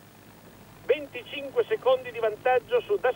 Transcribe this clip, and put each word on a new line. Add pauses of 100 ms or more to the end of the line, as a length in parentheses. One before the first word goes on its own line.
(880)
venticinque
secondi
di
vantaggio
su
Da